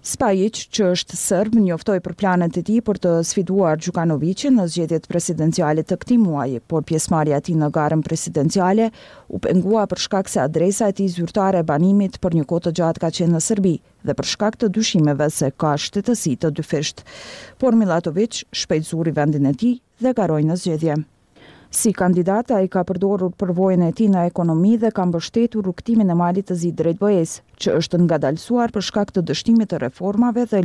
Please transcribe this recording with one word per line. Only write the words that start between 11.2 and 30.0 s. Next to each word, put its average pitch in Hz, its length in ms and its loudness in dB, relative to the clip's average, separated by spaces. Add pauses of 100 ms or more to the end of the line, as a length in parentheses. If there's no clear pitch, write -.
e 160 60 -2
banimit 185 560 2
për 165 160 0
një 147 80 0
kohë 170 220 -2
të 165 100 -2
gjatë 165 260 0
ka 160 140 -2
qenë 170 160 2
në 160 80 0
Serbi 190 320 2 (320)
dhe 143 80 0
për - 180 -4
shkak 220 300 -2
të 202 160 0
dyshimeve 151 560 2
se 131 160 0
ka 147 260 -2
shtetësi 196 640 -2
të 151 180 -2
dyfisht. - 480 -6 (540)
Por 247 180 4
Milatović 175 800 0
shpejt 160 400 -2
zuri 160 180 0
vendin 147 380 2
e - 20 0
tij 240 280 0 (200)
dhe 254 140 0
garoi 160 320 2
në 175 160 0
zgjedhje. 156 380 -2 (680)
Si - 240 0
kandidat, 185 560 2
ai 196 240 2
ka 190 80 0
përdorur 185 560 -2
përvojën 185 480 2
e 160 80 2
tij 226 160 0
në 185 220 4
ekonomi 175 500 2
dhe 226 80 2
ka 196 160 -2
mbështetur 196 640 0
rrugtimin 214 420 0
e 170 80 2
malit 175 320 0
të 185 80 -2
zi 170 160 -2
drejt 165 240 0
B 208 160 0
E-s, 165 300 -2 (180)
që - 160 0
është 170 300 0
ngadalësuar 165 680 -2
për 190 140 -6
shkak - 260 -2
të 185 160 0
dështimit 226 400 2
të 160 140 -4
reformave 214 680 -2